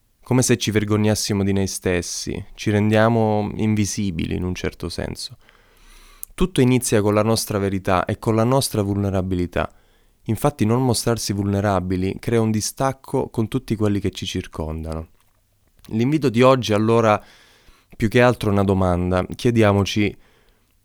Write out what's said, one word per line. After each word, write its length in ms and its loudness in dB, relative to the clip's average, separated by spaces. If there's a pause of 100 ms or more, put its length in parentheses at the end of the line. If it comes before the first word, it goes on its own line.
(220)
Come 220 2
se 140 2
ci 120 -2
vergognassimo 760 0
di 80 0
noi 140 0
stessi, 880 -6
ci 160 -6
rendiamo 840 2
invisibili 800 -2
in 80 -4
un 100 -4
certo 340 -8
senso. 500 -10 (1000)
Tutto 260 0
inizia 400 2
con 140 2
la 80 2
nostra 340 -2
verità 480 -2
e 140 -6
con 160 0
la 80 2
nostra 400 0
vulnerabilità. 880 -2 (520)
Infatti 380 -2
non 220 2
mostrarsi 480 -2
vulnerabili 840 -2
crea 200 0
un 120 0
distacco 800 -4
con 180 -2
tutti 280 -4
quelli 240 0
che 120 -2
ci 160 -10
circondano. 800 -8 (800)
L'invito 420 0
di 140 4
oggi 280 4
allora, 480 4 (760)
più 140 -2
che 120 4
altro 300 2
una 140 2
domanda, 600 2
chiediamoci: 880 2 (720)